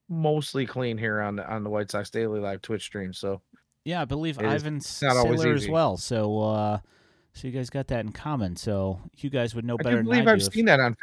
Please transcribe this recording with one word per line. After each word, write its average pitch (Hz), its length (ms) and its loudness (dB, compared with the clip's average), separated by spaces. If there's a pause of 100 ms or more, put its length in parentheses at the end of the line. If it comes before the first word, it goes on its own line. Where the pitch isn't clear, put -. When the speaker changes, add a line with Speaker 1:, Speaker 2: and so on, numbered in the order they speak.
Speaker 1:
mostly 151 580 0
clean 120 300 -4
here 107 240 0
on 104 160 -2
the, 101 160 -8
on 110 120 -4
the 104 60 -6
White 104 200 -2
Sox 101 200 -4
Daily 107 300 -2
Live 98 220 -6
Twitch 107 220 -6
stream, 95 280 -8
so 98 300 -6 (420)
Speaker 2:
Yeah, 170 180 -4
I - 20 -4
believe 143 340 -4
Speaker 1:
it 110 80 -2
is 147 160 0
Speaker 2:
Ivan's 151 400 -6
Speaker 1:
not 131 140 4
always 120 240 4
Speaker 2:
sailor 147 140 4
as 139 100 2
Speaker 1:
easy. - 80 -2
Speaker 2:
well, 143 240 4
so, 107 440 0
uh, 107 380 2 (560)
so - 140 -10
you 120 40 -8
guys 127 180 -4
got 139 180 -4
that 123 120 0
in 107 120 -6
common, 110 440 -4
so 95 440 -2 (160)
you 147 140 -4
guys 120 240 -2
would 117 100 -6
know 120 100 -2
Speaker 1:
I 117 40 0
do - 60 0
Speaker 2:
better 123 120 4
than 113 100 4
Speaker 1:
believe 226 220 4
Speaker 2:
I 220 40 10
Speaker 1:
I've 202 60 6
Speaker 2:
do - 80 2
if - 60 -4
Speaker 1:
seen 226 140 2
that 147 140 8
on 120 220 2